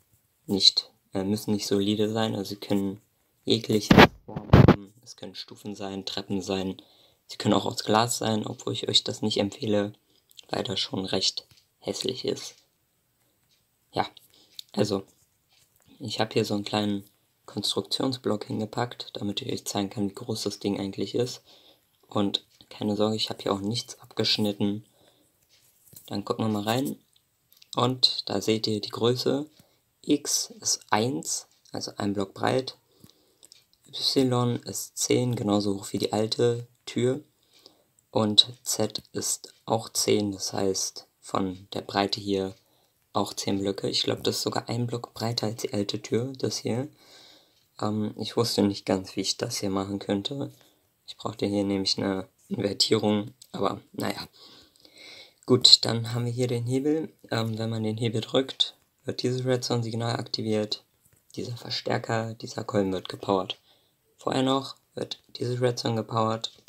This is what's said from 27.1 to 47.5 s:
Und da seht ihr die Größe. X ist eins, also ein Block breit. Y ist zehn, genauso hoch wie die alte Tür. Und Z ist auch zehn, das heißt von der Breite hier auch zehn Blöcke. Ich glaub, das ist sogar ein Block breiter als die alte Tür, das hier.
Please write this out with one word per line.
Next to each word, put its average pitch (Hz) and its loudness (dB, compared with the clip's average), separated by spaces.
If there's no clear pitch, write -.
Und 127 0
da 101 0
seht 110 2
ihr 107 0
die - -8
Größe. 123 2
X - 0
ist - -2
eins, 127 -2
also - -8
ein 101 -2
Block 98 -4
breit. 123 0
Y 123 2
ist - -10
zehn, 120 2
genauso 101 2
hoch - -10
wie 104 0
die - -2
alte 117 2
Tür. 127 0
Und 107 2
Z - -2
ist - -6
auch 113 0
zehn, 104 2
das - -8
heißt 98 -2
von 95 -4
der - -6
Breite 98 0
hier 95 -2
auch 104 0
zehn 101 -2
Blöcke. 98 -4
Ich - 0
glaub, 113 -2
das 110 0
ist - -4
sogar - -4
ein 120 -2
Block 120 -8
breiter 113 -4
als 110 -4
die - -4
alte 104 -2
Tür, 123 -2
das 110 -2
hier. 120 -4